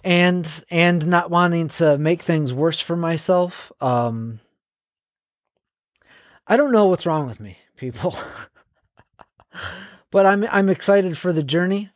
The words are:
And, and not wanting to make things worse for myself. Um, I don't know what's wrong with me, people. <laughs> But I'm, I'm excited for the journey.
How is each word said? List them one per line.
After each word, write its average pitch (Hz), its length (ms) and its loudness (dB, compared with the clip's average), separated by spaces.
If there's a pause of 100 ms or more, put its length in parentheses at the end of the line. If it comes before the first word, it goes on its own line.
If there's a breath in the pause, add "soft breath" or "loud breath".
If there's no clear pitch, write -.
And, 180 460 2 (220)
and 170 360 2
not 170 240 2
wanting 170 380 2
to 151 300 2
make 160 240 0
things 156 300 -2
worse 156 280 -2
for 170 160 -6
myself. 175 720 -2 (100)
Um, 117 600 -2 (2000 soft breath)
I 233 100 2
don't 277 160 2
know 214 140 6
what's 180 200 2
wrong 156 200 -2
with 117 120 -12
me, 101 200 -18 (180)
people. 127 440 -8
<laughs> - 60 -12 (1800 loud breath)
But 196 160 4
I'm, 202 240 4
I'm 196 180 2
excited 190 480 2
for 180 160 -2
the 156 100 0
journey. 180 540 -2